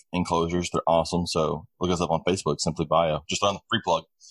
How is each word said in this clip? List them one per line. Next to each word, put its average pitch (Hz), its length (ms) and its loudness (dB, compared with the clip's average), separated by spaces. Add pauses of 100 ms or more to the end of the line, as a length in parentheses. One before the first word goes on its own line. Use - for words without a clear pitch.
(120)
enclosures. 85 600 0
They're - 140 0
awesome. 85 400 2
So 78 400 -2 (140)
look 90 100 0
us 92 100 0
up 85 120 0
on 78 160 0
Facebook, 82 320 0
Simply 80 260 -2
Bio. 78 420 2
Just - 140 -6
on 101 120 2
the 90 140 -12
free 113 160 -2
plug. 82 200 0 (260)